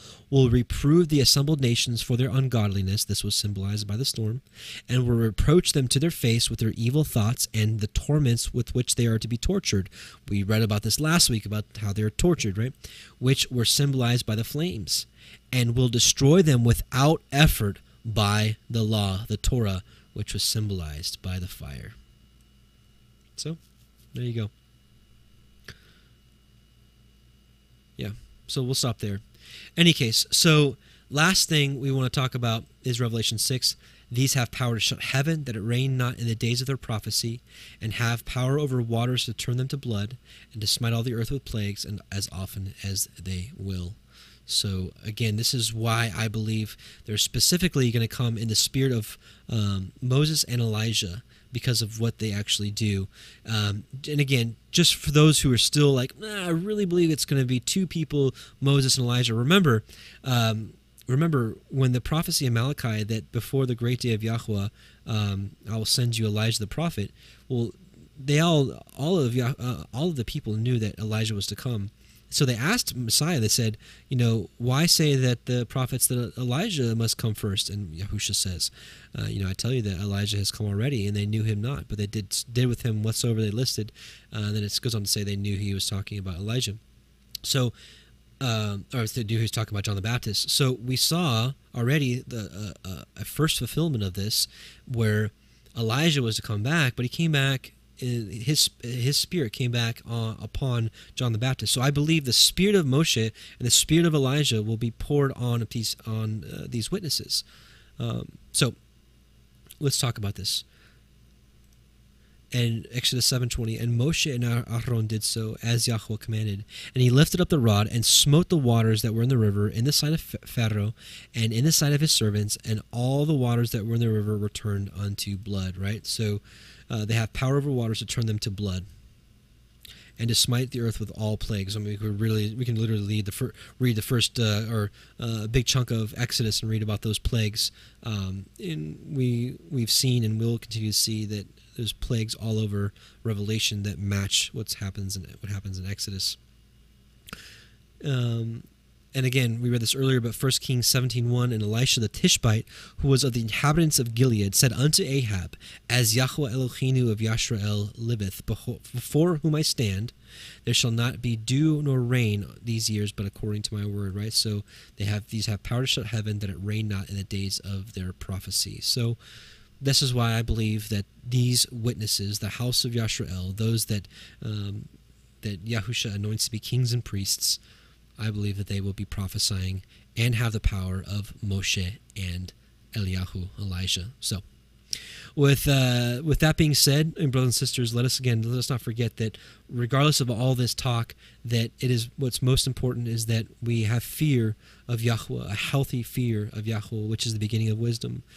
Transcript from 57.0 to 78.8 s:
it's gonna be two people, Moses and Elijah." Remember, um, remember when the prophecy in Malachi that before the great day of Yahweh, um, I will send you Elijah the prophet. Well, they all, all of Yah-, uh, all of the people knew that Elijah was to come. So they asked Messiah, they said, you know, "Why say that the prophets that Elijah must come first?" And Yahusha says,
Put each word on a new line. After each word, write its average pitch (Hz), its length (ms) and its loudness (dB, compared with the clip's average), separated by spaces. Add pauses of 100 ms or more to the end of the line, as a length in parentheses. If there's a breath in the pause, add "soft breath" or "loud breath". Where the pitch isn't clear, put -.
it's - 140 0
gonna 135 200 2
be 123 140 2
two 185 280 0
people, 143 460 0 (260 loud breath)
Moses 135 380 4
and 127 80 0
Elijah." 120 280 0
Remember, 127 500 4 (400 loud breath)
um, 113 500 0 (340)
remember 135 500 0 (120)
when 131 220 2
the 123 100 0
prophecy 160 440 0
in 120 80 2
Malachi 117 500 0
that 110 280 -4
before 135 340 0
the 123 100 0
great 120 240 0
day 117 140 0
of 107 100 -2
Yahweh, 110 460 -2 (360 loud breath)
um, 101 460 -2 (180)
I 110 80 -4
will 110 80 -4
send 120 320 2
you 110 80 0
Elijah 107 340 0
the 104 80 -6
prophet. 151 440 -4 (360 loud breath)
Well, 120 240 -2 (460)
they 143 220 2
all, 147 440 2 (140)
all 170 220 0
of 120 160 0
Yah-, 127 240 0
uh, 113 240 -6 (100)
all 151 160 -2
of 160 60 -4
the 120 100 -4
people 110 300 -6
knew 120 240 0
that 107 200 -4
Elijah 110 340 -2
was 98 140 -4
to - 80 -6
come. 104 360 -6 (380 soft breath)
So - 160 2
they 123 100 2
asked 165 400 -2
Messiah, 131 440 0
they 107 80 2
said, 110 300 0 (300 loud breath)
you 131 100 -2
know, 113 400 2
"Why 127 280 2
say 151 300 4
that 127 300 2
the 123 200 -2
prophets 127 420 -2
that 120 300 -2
Elijah 123 580 0
must 113 220 0
come 110 160 0
first?" 98 360 -2
And 98 240 -8
Yahusha 101 420 -4
says, - 340 -2 (480 loud breath)